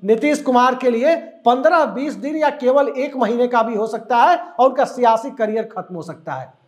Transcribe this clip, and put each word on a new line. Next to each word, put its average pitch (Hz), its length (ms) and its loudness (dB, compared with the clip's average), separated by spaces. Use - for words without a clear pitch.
नीतीश 226 380 0
कुमार 254 340 2
के 254 140 0
लिए 247 260 2
पन्द्रह 294 720 2
बीस 247 280 -6
दिन 226 220 -8
या 302 140 2
केवल 262 400 2
एक 269 280 -6
महीने 240 300 0
का 240 140 2
भी 226 140 -2
हो 214 120 -2
सकता 233 300 -2
है 330 200 4
और 254 100 6
उनका 262 160 0
सियासी 233 460 0
करियर 220 460 -4
खत्म 180 180 -12
हो 165 60 -10
सकता 151 320 -12
है। 131 240 -14